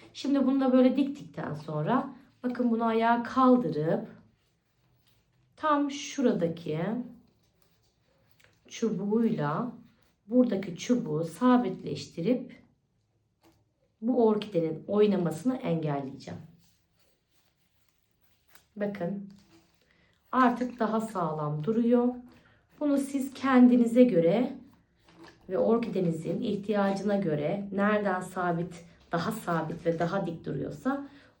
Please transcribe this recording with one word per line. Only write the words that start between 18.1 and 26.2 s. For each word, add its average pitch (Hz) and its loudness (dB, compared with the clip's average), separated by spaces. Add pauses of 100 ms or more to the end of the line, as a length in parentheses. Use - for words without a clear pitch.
Bakın 202 -6 (1000)
artık 247 2
daha 220 0
sağlam 156 -4
duruyor. 240 2 (640)
Bunu 285 0
siz 269 -4
kendinize 247 6
göre 185 2 (960)
ve 185 -4
orkidenizin 196 0